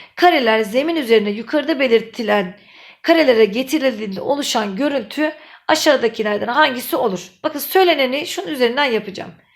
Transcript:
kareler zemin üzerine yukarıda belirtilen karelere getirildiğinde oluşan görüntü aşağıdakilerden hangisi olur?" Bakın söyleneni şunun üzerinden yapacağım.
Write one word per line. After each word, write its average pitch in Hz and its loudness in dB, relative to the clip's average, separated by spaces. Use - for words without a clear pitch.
kareler 254 4
zemin 262 -2
üzerine 226 2
yukarıda 269 -2
belirtilen 214 0
karelere 262 4
getirildiğinde 226 -2
oluşan 226 -2
görüntü 285 -2
aşağıdakilerden 220 0
hangisi 254 0
olur?" 190 -4
Bakın 302 -4
söyleneni 294 2
şunun 349 -8
üzerinden 262 0
yapacağım. 214 -6